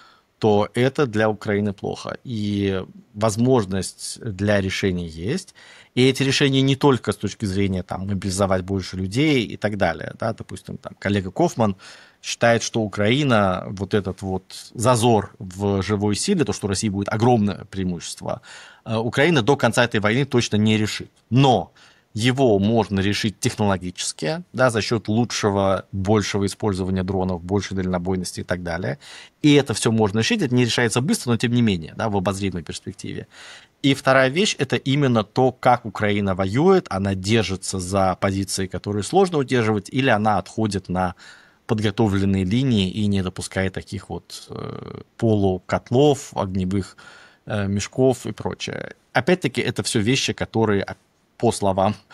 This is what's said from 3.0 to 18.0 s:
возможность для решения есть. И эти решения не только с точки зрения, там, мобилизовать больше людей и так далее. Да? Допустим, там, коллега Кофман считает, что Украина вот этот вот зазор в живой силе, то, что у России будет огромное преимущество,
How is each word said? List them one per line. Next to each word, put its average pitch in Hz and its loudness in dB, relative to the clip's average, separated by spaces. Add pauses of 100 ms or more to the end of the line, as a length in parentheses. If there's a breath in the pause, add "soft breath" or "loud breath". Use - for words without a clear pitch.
возможность 104 0
для 101 0
решения 92 -2
есть. 87 -8 (420 loud breath)
И 123 4
эти 135 0
решения 135 2
не 135 2
только 131 2
с - -2
точки - -6
зрения, 95 -2
там, 85 -8
мобилизовать 95 0
больше 95 -6
людей 117 0
и - -10
так 104 -4
далее. 90 -2
Да? 113 -2
Допустим, - -14
там, - -16
коллега 98 -2
Кофман 117 0 (460 loud breath)
считает, 117 0
что - -4
Украина 107 0
вот 98 -6
этот 95 -2
вот 92 -4 (300)
зазор 120 2
в 98 -2
живой 104 0
силе, 190 0
то, 101 -2
что - -6
у 98 -2
России 101 -2
будет 98 -4
огромное 107 2
преимущество, 87 -6 (440 loud breath)